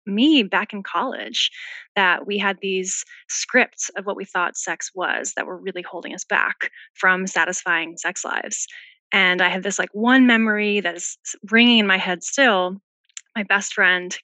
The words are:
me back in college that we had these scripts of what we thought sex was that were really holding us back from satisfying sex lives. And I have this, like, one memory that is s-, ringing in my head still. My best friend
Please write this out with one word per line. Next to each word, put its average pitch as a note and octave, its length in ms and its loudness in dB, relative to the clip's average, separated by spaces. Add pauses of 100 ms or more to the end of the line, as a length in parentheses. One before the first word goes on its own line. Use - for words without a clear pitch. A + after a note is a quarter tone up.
me A#3+ 380 4
back G3 280 -2
in G3+ 100 -8
college - 680 -4 (460)
that F3+ 280 2
we G3+ 120 -2
had G3 240 -2
these F#3+ 420 -4 (240)
scripts - 720 -2
of G3 80 -8
what G3 100 -6
we G3 80 -10
thought F3+ 320 -4
sex - 400 -8
was - 400 -4
that - 100 -6
were F#3 120 -10
really F3+ 240 -8
holding - 320 -12
us - 100 -10
back - 480 -2 (220)
from F#3 340 2
satisfying E3+ 720 -2
sex - 260 -6
lives. - 420 -6 (460)
And F#3 300 2
I F3+ 80 4
have F#3 140 -4
this, G3 140 -4
like, F3+ 140 -4
one B3 340 4
memory G#3 540 2
that F3 160 -4
is - 300 -12
s-, - 100 -14 (160)
ringing A#3 280 8
in G#3 80 4
my F#3+ 100 4
head F3+ 260 -4
still. G3 580 2 (540)
My G#3+ 80 -4
best G3 300 0
friend F3+ 500 2